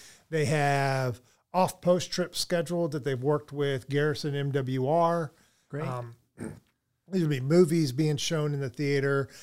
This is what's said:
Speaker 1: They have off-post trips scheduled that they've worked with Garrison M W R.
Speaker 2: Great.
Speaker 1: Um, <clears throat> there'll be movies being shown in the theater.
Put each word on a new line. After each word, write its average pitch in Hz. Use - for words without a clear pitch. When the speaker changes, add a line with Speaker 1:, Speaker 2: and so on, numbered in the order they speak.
Speaker 1:
They 156
have 139
off-post 180
trips -
scheduled 170
that 147
they've 131
worked 147
with 139
Garrison 143
M 143
W 131
R. 170
Speaker 2:
Great. 139
Speaker 1:
Um, 120
<clears throat> -
there'll 170
be 139
movies 160
being 151
shown 151
in 139
the 135
theater. 139